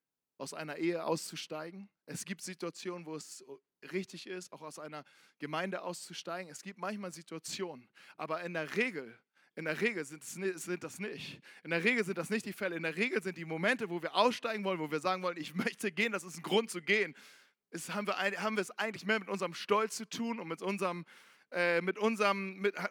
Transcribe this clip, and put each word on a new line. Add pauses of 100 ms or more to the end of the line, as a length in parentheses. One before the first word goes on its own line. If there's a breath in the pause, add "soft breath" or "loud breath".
(360)
aus
einer
Ehe
auszusteigen. (160)
Es
gibt
Situationen,
wo
es (460)
richtig
ist,
auch
aus
einer (320 loud breath)
Gemeinde
auszusteigen.
Es
gibt
manchmal
Situationen, (300 loud breath)
aber
in
der
Regel, (360 soft breath)
in
der
Regel
sind
es
ni-,
sind
das
nicht. (240 loud breath)
In
der
Regel
sind
das
nicht
die
Fälle.
In
der
Regel
sind
die
Momente,
wo
wir
aussteigen
wollen,
wo
wir
sagen
wollen,
ich
möchte
gehen,
das
ist
ein
Grund
zu
gehen. (540 loud breath)
Ist,
haben
wir
ein-,
haben
wir
es
eigentlich
mehr
mit
unserem
Stolz
zu
tun
und
mit
unserem, (460 loud breath)
äh,
mit
unserem,
mit, (140)